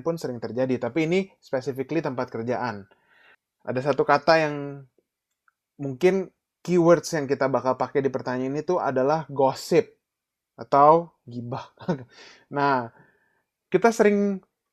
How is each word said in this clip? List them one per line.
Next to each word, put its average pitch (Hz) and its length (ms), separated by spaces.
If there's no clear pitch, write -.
pun 165 100
sering 127 240
terjadi, 120 400
tapi 123 320
ini 190 160
specifically 135 560
tempat 131 320
kerjaan. 113 560
Ada 127 260
satu 147 140
kata 147 320
yang 147 160
mungkin 170 520
keywords 170 520
yang 143 120
kita 135 240
bakal 123 280
pakai 131 240
di 131 80
pertanyaan 131 440
ini 151 120
tuh 180 160
adalah 139 480
gossip 139 640
atau 151 520
gibah. 120 380
<laughs> 131 280
Nah, 135 340
kita 208 240
sering 202 440